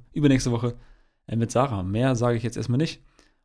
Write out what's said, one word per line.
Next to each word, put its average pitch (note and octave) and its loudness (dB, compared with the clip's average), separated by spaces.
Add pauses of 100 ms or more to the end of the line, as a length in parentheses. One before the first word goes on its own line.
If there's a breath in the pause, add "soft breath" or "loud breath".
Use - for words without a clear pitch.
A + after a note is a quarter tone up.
(120)
übernächste C3+ 4
Woche, A#2+ -2 (540 soft breath)
äh, A2 -4
mit A2+ 0
Sarah. A#2+ 0
Mehr A#2 0
sage A#2+ 2
ich A2+ -4
jetzt A#2 -6
erstmal A#2 -2
nicht. - -4 (400 soft breath)